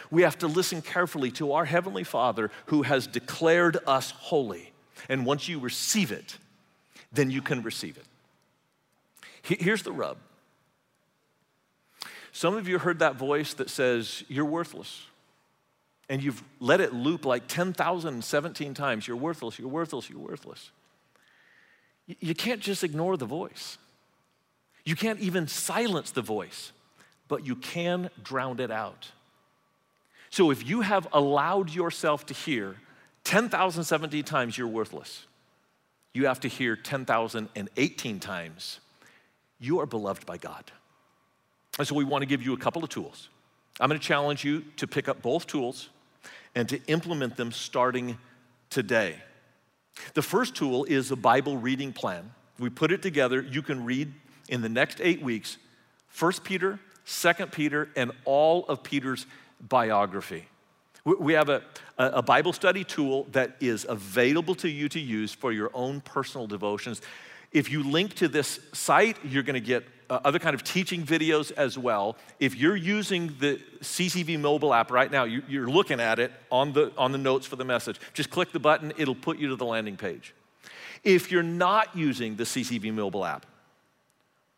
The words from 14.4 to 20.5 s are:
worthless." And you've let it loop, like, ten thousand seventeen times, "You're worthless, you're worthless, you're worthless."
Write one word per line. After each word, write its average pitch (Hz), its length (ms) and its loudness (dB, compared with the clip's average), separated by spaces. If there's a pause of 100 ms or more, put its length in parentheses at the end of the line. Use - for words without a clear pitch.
worthless." 156 580 -6 (1040)
And 135 140 -2
you've 139 200 -4 (180)
let 143 200 6
it 127 120 2
loop, 135 320 -2
like, 123 240 0
ten 180 240 -2
thousand 156 520 -4
seventeen 147 500 -4
times, 127 340 -2
"You're 120 80 -4
worthless, 131 420 -6
you're 117 100 -10
worthless, 147 420 -6
you're - 80 -16
worthless." - 520 -14 (1400)